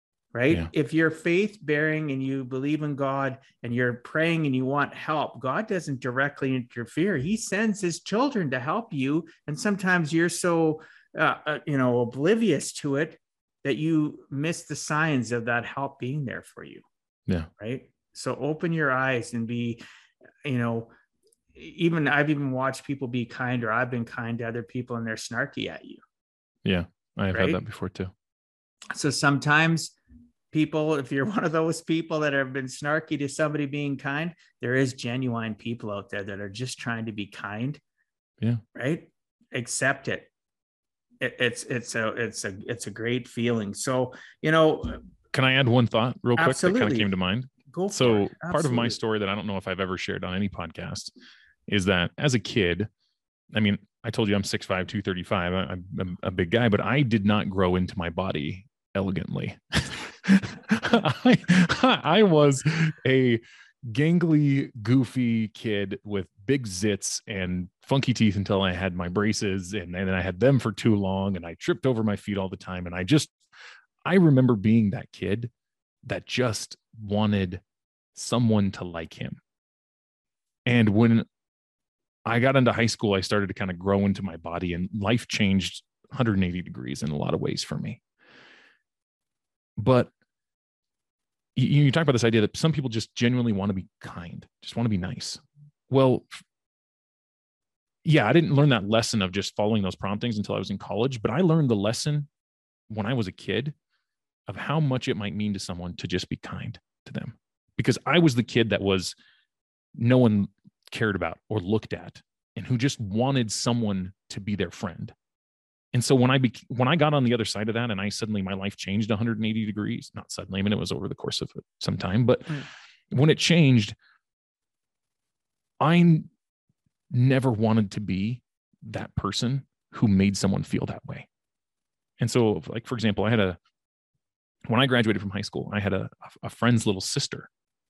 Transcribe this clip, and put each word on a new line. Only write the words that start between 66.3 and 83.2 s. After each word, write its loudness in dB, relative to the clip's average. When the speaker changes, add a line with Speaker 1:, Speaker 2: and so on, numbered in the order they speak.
Speaker 2:
big 0
zits -2
and -4
funky 0
teeth 2
until 0
I 2
had -2
my -4
braces, -2
and -8
then -2
I 0
had -4
them 6
for -2
too 2
long, -2
and -10
I -10
tripped -4
over 0
my 0
feet -4
all -2
the -10
time. -10
And -10
I -4
just, 2
I 0
remember 6
being 4
that -8
kid -4
that -8
just -2
wanted 0
someone 2
to -8
like -10
him. -12
And 6
when 6
I 2
got 4
into 4
high 2
school, 0
I 2